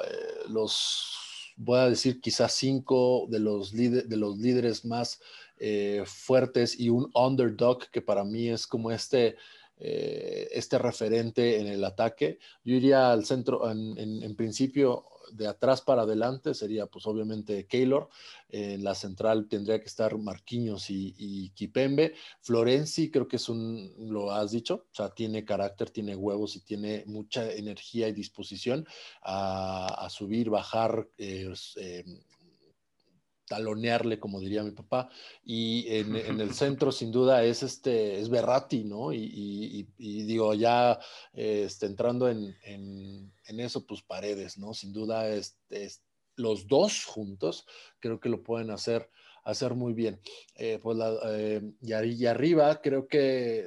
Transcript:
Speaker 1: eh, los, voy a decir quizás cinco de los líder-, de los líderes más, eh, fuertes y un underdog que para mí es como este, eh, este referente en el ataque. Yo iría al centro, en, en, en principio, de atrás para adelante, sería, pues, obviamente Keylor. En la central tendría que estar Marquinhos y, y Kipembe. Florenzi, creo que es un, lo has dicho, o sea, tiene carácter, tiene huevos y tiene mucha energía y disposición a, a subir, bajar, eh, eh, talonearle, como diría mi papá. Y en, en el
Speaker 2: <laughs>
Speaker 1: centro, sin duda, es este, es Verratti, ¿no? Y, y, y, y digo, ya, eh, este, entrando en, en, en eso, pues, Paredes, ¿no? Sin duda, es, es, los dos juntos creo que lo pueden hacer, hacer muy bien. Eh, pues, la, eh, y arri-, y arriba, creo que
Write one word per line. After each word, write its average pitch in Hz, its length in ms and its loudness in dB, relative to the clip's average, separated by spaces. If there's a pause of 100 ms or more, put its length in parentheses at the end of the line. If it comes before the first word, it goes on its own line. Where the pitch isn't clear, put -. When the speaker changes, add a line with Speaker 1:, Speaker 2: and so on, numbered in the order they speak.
Speaker 1:
eh, - 460 -8
los, - 1080 -4
voy 120 220 2
a 127 120 8
decir 123 300 2
quizás 117 320 2
cinco 127 760 4
de 113 100 0
los 104 340 0
líder-, 120 340 2
de 113 100 -4
los 104 220 0
líderes 120 460 2
más, 117 360 -4 (360)
eh, 101 480 0
fuertes 127 760 2
y 120 80 2
un 120 260 2
underdog 123 800 4
que 120 100 -2
para 101 220 0
mí 113 240 -2
es 113 180 -2
como 113 240 -2
este, 113 460 2 (400)
eh, 92 720 -6
este 123 280 0
referente 117 840 2
en 104 80 -2
el 98 160 -2
ataque. 113 560 0 (240)
Yo 120 100 2
iría 127 380 8
al 110 120 4
centro, 127 460 0
en, 110 260 -6
en, 110 280 -6
en 107 100 -8
principio, 131 720 2 (280)
de 107 140 -6
atrás 123 340 2
para 123 220 4
adelante, 117 520 0
sería, 107 320 -4
pues, 101 200 -16
obviamente 107 600 -4
Keylor. 131 420 2 (400)
En 101 360 -6
la 98 100 -2
central 107 540 0
tendría 107 300 0
que - 80 -14
estar 110 320 -2
Marquinhos 107 720 -6
y, 95 260 -6
y 98 340 -8
Kipembe. 135 640 0 (260)
Florenzi, 135 720 2
creo 135 180 2
que - 80 -2
es - 120 -6
un, 113 460 -6 (180)
lo 101 200 -2
has 104 180 0
dicho, 117 400 -4
o - 40 -20
sea, 101 160 -4
tiene 110 340 -4
carácter, 101 460 -2
tiene 104 260 -6
huevos 101 400 -2
y 92 40 -16
tiene 104 460 -6
mucha 107 460 -6
energía 107 560 -4
y 107 40 0
disposición 104 720 -6 (360)
a, 95 840 -4
a 90 60 -10
subir, 110 400 -2
bajar, 113 640 2
eh, 95 380 -8 (220)
eh, 90 280 -10 (1400)
talonearle, 110 720 0
como 98 220 -8
diría 101 220 -2
mi 104 80 -6
papá. 127 400 -4 (340)
Y 117 440 -2
en, 110 280 0
en 110 240 -2
el 101 140 -4
Speaker 2:
<laughs> - 0 -
Speaker 1:
centro, 139 360 2
sin 117 220 -4
duda, 127 320 6
es 117 180 2
este, 110 560 0
es 110 120 -4
Verratti, 123 540 2
¿no? 107 280 -6
Y, 120 60 -4
y, 104 600 -8
y, 92 80 -14 (100)
y 107 260 -8
digo, 110 300 2
ya, 120 440 4 (360)
eh, 107 320 -2
este, - 180 -6
entrando 120 460 0
en, 104 320 -4
en, 98 720 -14 (100)
en 110 160 -10
eso, 123 240 -6
pues, 104 160 -10
Paredes, 98 560 -6
¿no? 101 160 -12
Sin 98 220 -12
duda, 110 340 -2
es, 104 300 -6 (100)
es, 101 340 -12 (340)
los 107 300 -2
dos 156 380 4
juntos 107 600 -6 (340)
creo 113 180 -6
que 120 120 -2
lo 107 120 -2
pueden 113 280 -4
hacer, 113 400 -2 (340)
hacer 123 300 -2
muy 120 180 -2
bien. 110 300 -2 (320)
Eh, 113 280 -4
pues, 113 140 -2
la, 113 180 0 (120)
eh, 107 340 -2 (220)
y 120 80 -8
arri-, 113 260 0
y 120 80 0
arriba, 151 560 6
creo 135 260 0
que 127 600 2